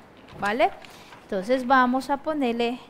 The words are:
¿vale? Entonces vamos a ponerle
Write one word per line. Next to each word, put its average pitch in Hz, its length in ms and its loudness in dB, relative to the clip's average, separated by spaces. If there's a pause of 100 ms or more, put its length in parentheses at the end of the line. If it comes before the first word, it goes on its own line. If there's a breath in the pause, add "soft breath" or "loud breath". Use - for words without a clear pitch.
(400)
¿vale? 226 300 0 (540 loud breath)
Entonces 240 440 -2
vamos 254 420 4
a 277 80 0
ponerle 247 640 -2 (100)